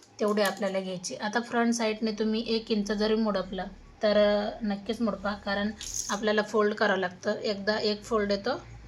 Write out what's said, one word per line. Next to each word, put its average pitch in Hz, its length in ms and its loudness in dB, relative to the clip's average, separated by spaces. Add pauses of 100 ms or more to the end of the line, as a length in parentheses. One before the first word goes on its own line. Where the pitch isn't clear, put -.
(200)
तेवढी 208 220 2
आपल्याला 190 380 0
घ्यायची. 185 360 -6
आता 220 240 -2
फ्रंट 233 340 2
साईडने 220 380 0
तुम्ही 220 340 0
एक 226 240 -2
इंच 208 220 0
जरी 214 220 2
मुडपलं 190 500 0 (380)
तर, 208 140 4
अ, 208 340 4 (120)
नक्कीच 214 380 -2
मुडपा, 202 320 0
कारण 202 380 -2 (400)
आपल्याला 214 320 2
फोल्ड 208 320 2
करावं 202 240 2
लागतं. 190 400 -2
एकदा 208 400 0
एक 208 260 0
फोल्ड 208 260 0
येतो 202 200 0 (380)